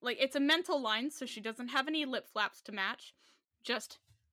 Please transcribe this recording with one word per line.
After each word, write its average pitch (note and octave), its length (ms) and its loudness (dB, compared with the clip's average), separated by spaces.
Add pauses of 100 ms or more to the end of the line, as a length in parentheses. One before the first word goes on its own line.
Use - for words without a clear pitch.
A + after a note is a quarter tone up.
like, A#3+ 180 0
it's C4+ 160 2
a C#4 40 4
mental D#4 420 4
line, A3+ 280 0
so - 140 -10
she A3 160 -8
doesn't A3+ 280 -6
have C4+ 200 2
any D#4 160 0
lip B3+ 260 -2
flaps - 320 -2
to G#3+ 100 -12
match. G3+ 420 -4 (480)
Just, - 360 -4 (340)